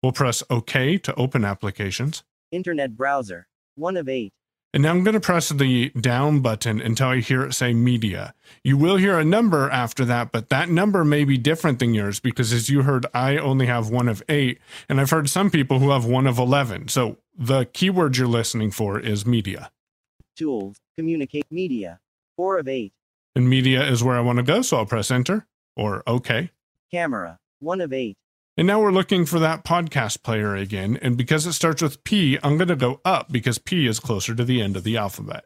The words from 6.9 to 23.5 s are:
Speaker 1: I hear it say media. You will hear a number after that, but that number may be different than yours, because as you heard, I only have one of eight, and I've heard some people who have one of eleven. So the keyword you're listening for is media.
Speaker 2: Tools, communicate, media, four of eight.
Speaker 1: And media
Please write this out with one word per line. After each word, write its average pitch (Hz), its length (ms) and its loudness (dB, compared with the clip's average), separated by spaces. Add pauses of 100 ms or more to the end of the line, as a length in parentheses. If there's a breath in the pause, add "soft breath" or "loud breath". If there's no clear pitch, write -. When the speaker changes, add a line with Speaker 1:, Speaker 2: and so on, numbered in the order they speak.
Speaker 1:
I 127 140 2
hear 127 200 0
it 135 120 -4
say 120 200 0
media. 113 640 0 (280 soft breath)
You 135 140 4
will 175 200 4
hear 190 200 4
a 156 80 2
number 170 460 4
after 127 340 0
that, 120 260 0
but 113 180 -4
that 156 200 2
number 185 340 4
may 147 200 4
be 139 160 2
different 143 400 0
than 117 160 2
yours, 101 240 -2
because 120 340 -2
as 117 160 -2
you 139 140 4
heard, 135 280 0
I 135 260 0
only 135 280 2
have 117 240 0
one 123 180 2
of 110 220 -2
eight, 139 300 0 (280 loud breath)
and 135 140 2
I've 139 80 2
heard 156 180 2
some 190 220 2
people 135 300 2
who 139 100 4
have 131 160 2
one 127 220 4
of 120 100 2
eleven. 127 500 0
So 123 300 -2 (180)
the 131 300 0
keyword 180 520 0
you're 127 100 2
listening 117 420 -2
for 101 300 -4
is 104 260 -4
media. 110 460 -2 (640)
Speaker 2:
Tools, 131 400 -6 (220)
communicate, 156 520 -4
media, 123 500 -8 (360)
four 185 240 -2
of 143 80 -8
eight. 127 260 -6 (420)
Speaker 1:
And 123 140 4
media 131 400 4